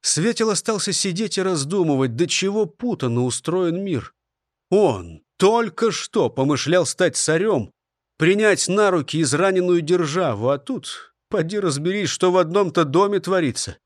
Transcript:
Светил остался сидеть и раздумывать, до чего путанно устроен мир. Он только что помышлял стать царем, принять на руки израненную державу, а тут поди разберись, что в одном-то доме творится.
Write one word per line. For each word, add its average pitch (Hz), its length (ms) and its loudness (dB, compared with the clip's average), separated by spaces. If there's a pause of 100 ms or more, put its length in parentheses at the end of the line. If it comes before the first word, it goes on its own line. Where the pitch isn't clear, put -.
Светил 226 480 0
остался 202 420 -4
сидеть 190 460 -4
и 190 40 -2
раздумывать, 151 720 0
до 156 120 0
чего 202 400 0
путанно 131 580 -2
устроен 170 580 -2
мир. 156 320 -6 (540)
Он 101 560 0 (140)
только 226 520 2
что - 380 -2
помышлял 151 560 2
стать - 320 0
царем, 165 560 0 (460)
принять 196 500 2
на 202 220 2
руки 160 320 0
израненную 180 580 2
державу, 151 720 0
а 143 80 0
тут - 560 -12 (160)
поди 196 280 -2
разберись, 175 520 -2
что 185 200 2
в 180 60 2
одном-то 175 480 2
доме 190 360 2
творится. 156 640 -4